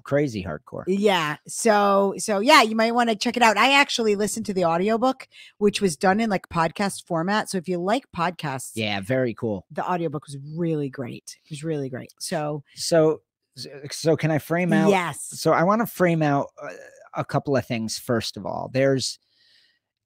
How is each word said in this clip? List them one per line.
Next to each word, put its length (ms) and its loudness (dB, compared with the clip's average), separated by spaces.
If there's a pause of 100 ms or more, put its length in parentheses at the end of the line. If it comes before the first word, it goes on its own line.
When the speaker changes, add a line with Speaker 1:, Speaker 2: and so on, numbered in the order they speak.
Speaker 1:
crazy 380 -2
hardcore. 460 -10
Speaker 2:
Yeah. 480 2 (120)
So, 680 2
so 220 -2
yeah, 220 8
you 160 0
might 180 2
wanna 180 2
check 220 -4
it 80 2
out. 140 6
I 160 4
actually 420 2
listened 300 -2
to 80 -4
the 100 0
audiobook, 640 0 (300)
which 240 2
was 160 0
done 240 2
in, 80 0
like, 180 -2
podcast 580 -2
format. 440 -2
So 80 -4
if 100 -8
you 100 -2
like 280 -2 (100)
podcasts, 600 -4
Speaker 1:
Yeah, 260 -2
very 320 0
cool. 360 -4
Speaker 2:
the 160 -6
audiobook 400 -4
was 120 -14 (180)
really 320 -2
great. 560 -12
It 60 -20
was 160 -12
really 240 -4
great. 320 -12
So, 420 -6 (120)
Speaker 1:
So, 460 2 (720)
so 240 2
can 160 2
I 60 2
frame 340 -2
out? 200 4
Speaker 2:
Yes. 420 -2
Speaker 1:
So 180 0
I 120 4
wanna 240 2
frame 340 2
out, 260 2 (140)
uh, 80 -12 (460)
a 100 -4
couple 320 0
of 80 -2
things. 340 -6
First 380 -4
of 80 -10
all, 260 -6
there's 480 0 (880)